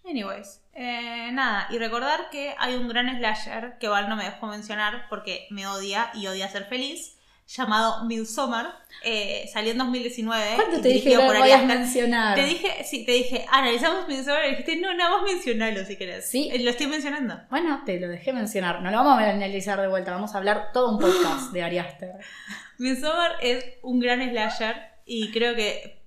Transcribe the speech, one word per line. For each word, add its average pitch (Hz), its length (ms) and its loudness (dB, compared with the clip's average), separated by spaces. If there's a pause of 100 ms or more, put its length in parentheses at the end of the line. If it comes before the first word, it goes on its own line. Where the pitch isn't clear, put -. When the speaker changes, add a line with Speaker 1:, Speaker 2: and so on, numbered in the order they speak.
Speaker 1:
Anyways, 202 540 -8 (120)
eh, 240 600 -8
nada, 226 380 0
y 233 60 -2
recordar 262 520 -2
que 285 280 -8
hay 247 180 0
un 247 120 0
gran 247 300 0
slasher 220 640 -4
que 226 80 -4
Val 202 220 0
no 220 60 -2
me 208 100 -6
dejó 208 220 -10
mencionar 208 640 -6
porque 196 400 -8
me 196 180 -8
odia 196 460 -4
y 202 140 -8
odia 190 220 -4
ser 196 160 -8
feliz, 277 500 -8 (320)
llamado 226 580 0
Midsommar. 233 680 -4 (280)
Eh, 208 480 -4
salió 220 200 -2
en 240 80 -2
dos 254 100 0
mil 247 140 0
diecinueve 226 520 -2
Speaker 2:
¿Cuándo 349 220 2
Speaker 1:
y 220 40 0
Speaker 2:
te 254 80 6
dije 254 200 6
Speaker 1:
dirigido 254 120 10
Speaker 2:
que 262 60 8
Speaker 1:
por 214 80 6
Speaker 2:
lo 262 60 6
voy 262 100 10
a 269 40 12
Speaker 1:
Ari 254 80 10
Aster. 254 160 4
Speaker 2:
mencionar? 240 560 2
Speaker 1:
Te 277 100 4
dije, 339 380 -2
sí, 226 220 -6
te 247 80 2
dije, 254 380 2
"Analizamos 269 560 4
Midsommar", 285 380 0
y 277 60 2
dijiste, 320 260 -2
"No, 359 160 -2
nada 359 240 2
más 381 60 0
mencionalo 220 640 -2
si 196 120 -10
querés". 185 320 -10
Speaker 2:
Sí. 277 220 0
Speaker 1:
Eh, 247 80 0
lo 240 100 2
estoy 254 180 -2
mencionando. 277 520 -4 (100)
Speaker 2:
Bueno, 302 360 0
te 180 140 -2
lo 180 80 -6
dejé 175 260 -6
mencionar, 196 480 -4
no 180 100 -4
lo 214 60 2
vamos 262 240 6
a 214 80 4
analizar 196 520 -2
de 196 60 0
vuelta, 185 240 -2
vamos 208 240 -6
a - 20 -2
hablar 202 360 0
todo 247 180 4
un 208 80 0
podcast 349 520 2
de 180 120 -4
Ari 175 160 -2
Aster. 185 340 -10 (640)
Speaker 1:
Midsommar 302 640 0
es 254 240 0 (180)
un 254 160 0
gran 247 280 2
slasher 226 480 -2 (300)
y 220 260 -4
creo 233 240 2
que - 520 -4